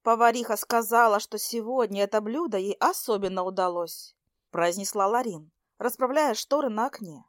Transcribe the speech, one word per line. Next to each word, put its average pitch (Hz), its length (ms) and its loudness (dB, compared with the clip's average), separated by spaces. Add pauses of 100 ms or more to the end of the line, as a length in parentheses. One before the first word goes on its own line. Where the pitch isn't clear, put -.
"Повариха 233 540 2
сказала, 226 640 2
что - 180 -8
сегодня 220 680 -2
это 214 160 0
блюдо 226 360 -4
ей 190 220 -4
особенно 196 640 0
удалось", 180 720 -4 (340)
произнесла 190 580 0
Ларин, 208 440 -2 (260)
расправляя 254 560 0
шторы 277 360 0
на 214 160 -2
окне. 170 440 -12